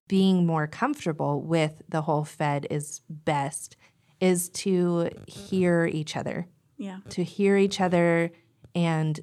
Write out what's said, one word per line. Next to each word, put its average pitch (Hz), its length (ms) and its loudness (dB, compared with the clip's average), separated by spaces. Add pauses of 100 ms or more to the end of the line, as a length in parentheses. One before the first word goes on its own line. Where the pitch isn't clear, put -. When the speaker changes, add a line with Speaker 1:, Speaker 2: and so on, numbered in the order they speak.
Speaker 1:
being 190 380 4
more 160 200 0
comfortable 151 760 -4
with 156 460 0
the 156 140 -2
whole 151 220 0
fed 143 460 -4
is - 400 -6
best 147 680 -4 (420)
is 180 320 2
to 175 600 0 (160)
hear 180 680 0
each 156 240 -6
other. - 320 -6 (300)
Speaker 2:
Yeah. 190 200 -12 (120)
Speaker 1:
To 180 140 -4
hear 196 340 2
each 196 240 2
other 170 480 4 (440)
and 160 480 0